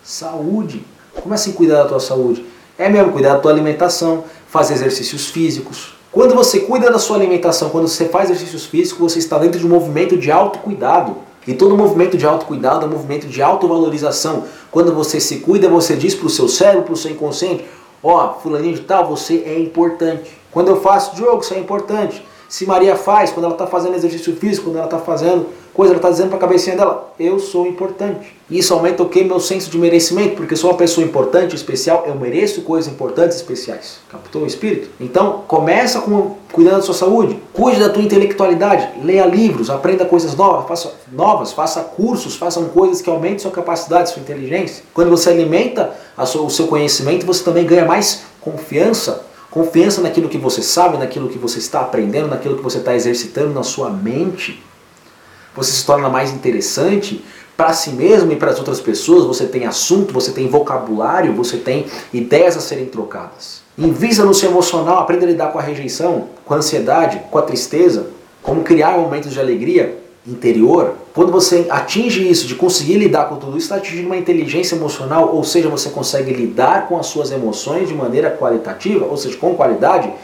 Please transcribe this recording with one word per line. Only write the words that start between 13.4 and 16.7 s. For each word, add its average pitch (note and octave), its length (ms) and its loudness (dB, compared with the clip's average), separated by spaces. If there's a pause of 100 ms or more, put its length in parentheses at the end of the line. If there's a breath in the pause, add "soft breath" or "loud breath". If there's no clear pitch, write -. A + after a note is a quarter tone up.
autovalorização. D#3 1000 0 (260 loud breath)
Quando E3+ 240 4
você D3+ 260 -2
se - 180 -4
cuida, F#3+ 300 2
você E3 280 4
diz F3 180 0
pro D#3+ 160 -4
seu B2 180 0
cérebro, F#3+ 360 4